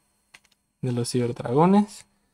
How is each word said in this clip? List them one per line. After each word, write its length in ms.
De 80
los 200
ciberdragones. 960